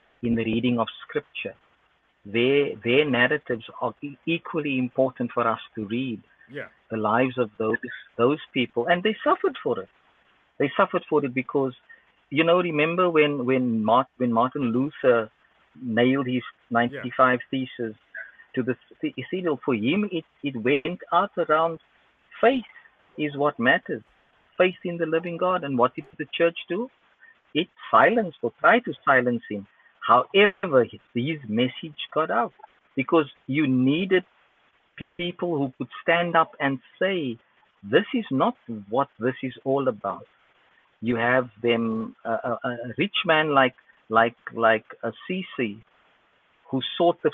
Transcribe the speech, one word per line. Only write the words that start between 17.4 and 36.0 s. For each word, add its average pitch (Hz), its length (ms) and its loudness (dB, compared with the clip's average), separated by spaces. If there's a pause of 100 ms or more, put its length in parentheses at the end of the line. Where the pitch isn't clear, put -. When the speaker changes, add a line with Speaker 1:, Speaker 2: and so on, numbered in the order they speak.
Speaker 1:
thesis 127 460 -6 (580)
to 131 80 -2
the 123 140 -2 (260)
th-, 151 140 -6
cathedral? 160 500 -4
For 139 80 2
him, 147 380 0
it, 160 140 -6 (180)
it 139 140 -6
went 139 420 -2 (120)
out 185 260 0
around 160 420 0 (600)
faith 240 240 4 (540)
is 147 180 -4
what 143 240 0
matters. 131 440 0 (560)
Faith 185 240 4
in 175 140 -6
the 165 100 -2
living 165 300 -2
God. 180 260 0
And 139 120 -4
what 120 200 2
did 151 100 -10 (140)
the 151 140 -8
church 170 240 2 (120)
do? 220 200 -4 (640)
It 165 160 -2 (200)
silenced 175 520 4
or 117 180 -2
tried 220 260 4
to 165 80 -6 (120)
silence 123 440 2
him. 101 160 -8 (400)
However, 165 800 4
his, - 160 -8 (140)
his 147 340 -4
message 127 480 -2 (180)
got 156 160 0
out 220 240 -2 (420)
because 147 300 2 (220)
you 143 180 0
needed 151 600 2 (920)
people 175 400 -6
who 139 200 -2
could 127 100 -12 (160)